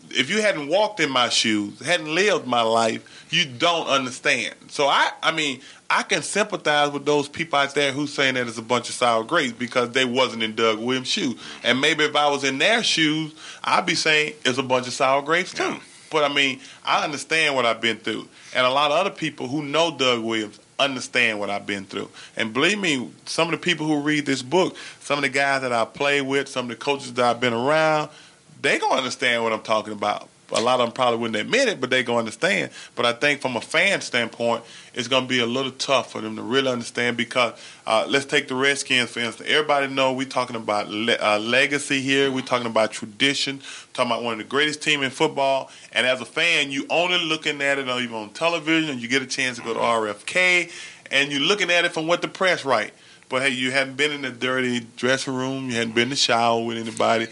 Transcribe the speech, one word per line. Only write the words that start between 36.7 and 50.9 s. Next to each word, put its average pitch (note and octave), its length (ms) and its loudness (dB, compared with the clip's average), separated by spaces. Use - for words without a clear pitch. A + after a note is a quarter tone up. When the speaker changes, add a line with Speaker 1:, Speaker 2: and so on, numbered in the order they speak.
Speaker 1:
because, A#2+ 360 0
uh, A2 200 2
let's C3+ 180 0
take C#3+ 240 0
the C3 40 -4
Redskins, C3+ 560 0
for - 100 -8
instance. A#2 300 -6
Everybody D3 380 2
know C3+ 260 2
we C3+ 140 -2
talking B2 280 -4
about G#2 340 -2
le-, A2 300 0
uh, G#2 200 2
legacy C#3 600 0
here. C3+ 280 2
We C3 140 -4
talking B2 240 0
about A2 240 2
tradition. C3+ 720 -2
Talking A#2+ 180 0
about A#2 120 -2
one A#2 100 -2
of G#2+ 60 -6
the G#2+ 40 -6
greatest D3 400 0
team D3 180 2
in C3+ 80 0
football. C3+ 640 0
And A2+ 140 2
as B2+ 160 2
a A2+ 40 -6
fan, D#3 460 0
you C#3 180 -4
only F3 280 2
looking D#3 440 -2
at C#3 180 0
it B2+ 100 -4
on, B2 140 -2
even A#2 120 -8
on G#2+ 140 -8
television, D#3+ 600 0
and B2 100 -6
you A#2 60 -8
get C3 160 2
a B2+ 40 -10
chance C3 300 -4
to - 60 -12
go A#2 100 -4
to A2+ 60 -4
R A2+ 280 2
F G2+ 200 -8
K, F3+ 420 2